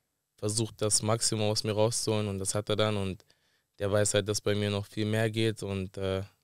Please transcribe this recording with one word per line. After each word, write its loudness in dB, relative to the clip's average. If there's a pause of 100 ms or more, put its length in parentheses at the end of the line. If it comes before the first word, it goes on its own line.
(380)
versucht, -2
das 2
Maximum 0
aus 0
mir 0
rauszuholen 2
und -4
das -4
hat -2
er 0
dann 2
und -4 (540)
der -2
weiß 4
halt, 2
dass 0
bei 2
mir 0
noch -2
viel -4
mehr 2
geht 0
und, -4
äh, 0 (240)